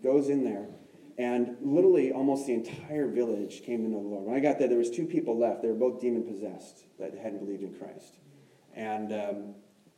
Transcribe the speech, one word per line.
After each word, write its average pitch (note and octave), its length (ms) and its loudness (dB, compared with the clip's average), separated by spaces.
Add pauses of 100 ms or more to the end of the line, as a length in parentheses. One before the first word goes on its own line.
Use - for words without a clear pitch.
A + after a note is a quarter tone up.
Goes C#3 260 6
in C#3 140 4
there. G#2 240 -2 (500)
And A#2+ 440 0
literally D3 500 6
almost C3+ 360 0
the B2+ 60 2
entire D3 540 -4
village A2 560 -2
came A2+ 200 -2
to A2 60 -2
know G#2 120 -2
the G2+ 60 -6
Lord. G2 180 -6
When A#2 100 -2
I C#3 40 2
got C#3 180 2
there, C3+ 100 2
there A#2+ 100 4
was A#2 120 2
two D#3+ 160 -4
people B2 320 0
left. A2+ 240 2
They A#2+ 60 0
were A2 80 2
both A2+ 260 0
demon-possessed G#2+ 840 -4 (140)
that F#2 160 -10
hadn't G2+ 240 -8
believed G2 240 -8
in F2+ 120 -10
Christ. - 400 -16 (580)
And, A2 380 -6
um, G2+ 440 -4 (420)